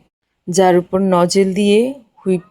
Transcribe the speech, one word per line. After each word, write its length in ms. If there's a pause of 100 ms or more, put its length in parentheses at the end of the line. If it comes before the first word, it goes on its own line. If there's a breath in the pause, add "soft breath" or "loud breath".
(480)
যার 300
উপর 220
নজেল 540
দিয়ে 400 (220)
হুইপ 340